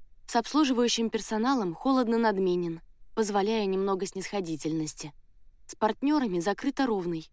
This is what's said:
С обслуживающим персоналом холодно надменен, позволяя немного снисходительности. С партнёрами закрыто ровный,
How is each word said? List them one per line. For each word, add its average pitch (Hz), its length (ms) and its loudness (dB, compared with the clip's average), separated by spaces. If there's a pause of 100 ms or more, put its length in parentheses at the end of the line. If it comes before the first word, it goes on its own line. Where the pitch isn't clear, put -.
(260)
С - 100 0
обслуживающим 240 720 2
персоналом 220 640 0
холодно 240 460 2
надменен, 180 640 0 (320)
позволяя 208 500 2
немного 190 400 0
снисходительности. 160 1120 -4 (520)
С - 80 -12
партнёрами 233 640 0
закрыто 202 460 -2
ровный, 175 480 -4